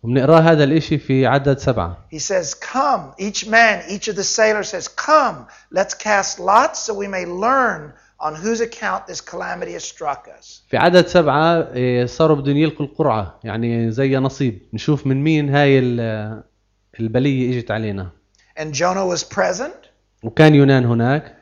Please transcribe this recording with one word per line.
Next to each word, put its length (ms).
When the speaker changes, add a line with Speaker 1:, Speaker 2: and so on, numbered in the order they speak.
Speaker 1:
ومنقرأ 360
هذا 240
الإشي 340
في 280
عدد 320
سبعة. 400
Speaker 2:
He 40
says, 340
"Come, 480
each 280
man, 420
each 180
of 80
the 80
sailors 460
says, 180
'Come, 480
let's 200
cast 440
lots 480
so 60
we 140
may 180
learn 680
on 140
whose 260
account 460
this 140
calamity 420
has 100
struck 440
us.'" 300
Speaker 1:
في 80
عدد 300
سبعة، 680
إيه، 320
صاروا 300
بدهم 220
يلقوا 280
القرعة، 580
يعني 480
زي 260
نصيب، 420
نشوف 340
من 160
مين 320
هاي 240
ال-، 640
البلية 580
إجت 140
علينا. 380
Speaker 2:
And 160
Jonah 400
was 80
present. 520
Speaker 1:
وكان 320
يونان 300
هناك. 560